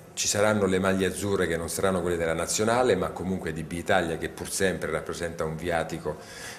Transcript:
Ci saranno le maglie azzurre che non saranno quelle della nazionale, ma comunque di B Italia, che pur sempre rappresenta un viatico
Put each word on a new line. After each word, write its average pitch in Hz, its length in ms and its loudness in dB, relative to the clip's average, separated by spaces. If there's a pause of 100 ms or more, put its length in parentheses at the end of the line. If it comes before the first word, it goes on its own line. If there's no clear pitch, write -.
(140)
Ci - 140 -2
saranno 104 380 4
le 92 140 4
maglie 95 260 2
azzurre 95 400 0
che 82 100 0
non 82 140 -4
saranno 92 320 0
quelle 87 160 0
della 82 160 0
nazionale, 110 640 2
ma 87 140 -2
comunque 87 440 -4
di 80 80 -6
B 78 120 -6
Italia, 85 440 2
che 80 120 -4
pur - 200 -10
sempre 82 400 0
rappresenta 80 540 -4
un 78 120 -2
viatico 80 640 -2 (420)